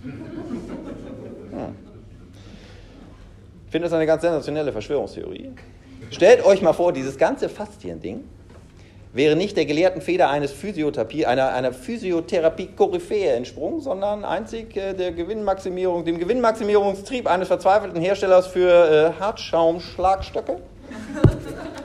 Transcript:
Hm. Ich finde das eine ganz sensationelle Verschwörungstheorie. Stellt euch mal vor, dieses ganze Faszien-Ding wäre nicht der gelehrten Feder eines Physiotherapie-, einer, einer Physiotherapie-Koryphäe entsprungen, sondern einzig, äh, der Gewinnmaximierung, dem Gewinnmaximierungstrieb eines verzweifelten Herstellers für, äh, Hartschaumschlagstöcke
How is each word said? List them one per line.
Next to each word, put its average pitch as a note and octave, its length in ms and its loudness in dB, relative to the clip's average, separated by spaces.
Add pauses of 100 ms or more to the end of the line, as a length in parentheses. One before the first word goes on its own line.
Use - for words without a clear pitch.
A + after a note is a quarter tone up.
Hm. - 1700 -12 (1900)
Ich - 60 -20
finde E3 160 0
das E3 60 0
eine D#3+ 120 2
ganz D#3 180 4
sensationelle D3+ 480 0
Verschwörungstheorie. G#2 800 -6 (640)
Stellt F3 320 8
euch F#3+ 160 6
mal D#3+ 120 6
vor, F3 200 2
dieses C3+ 240 -6
ganze G3+ 320 0
Faszien-Ding F#2 720 -12 (920)
wäre D3+ 220 4
nicht G3+ 220 -2
der D#3+ 80 2
gelehrten D#3+ 360 2
Feder E3+ 280 2
eines C#3+ 220 -2
Physiotherapie-, D3+ 720 -4
einer, C3 240 2
einer B2+ 240 -2
Physiotherapie-Koryphäe F3+ 1600 -2
entsprungen, C#3+ 500 -4
sondern G#3 420 -4
einzig, A3 540 -8
äh, F#3+ 160 -4
der F3+ 180 -4
Gewinnmaximierung, F#3 960 -4
dem E3+ 140 -2
Gewinnmaximierungstrieb G#3 1080 0
eines F3+ 200 2
verzweifelten F#3 520 2
Herstellers F#3 460 4
für, E3+ 720 6
äh, - 20 -12
Hartschaumschlagstöcke F#3 1400 -2 (1300)